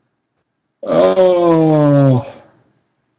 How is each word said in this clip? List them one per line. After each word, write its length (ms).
Oh. 1500